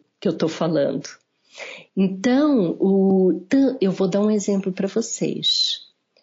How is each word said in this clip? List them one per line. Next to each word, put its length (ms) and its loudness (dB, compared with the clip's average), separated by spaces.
que 80 -2
eu 80 -2
tô 120 0
falando. 600 -2
Então, 840 2
o 680 2
tan-, 320 2
eu 120 2
vou 160 -2
dar 120 0
um 100 2
exemplo 420 -2
pra 160 -4
vocês. 1000 -2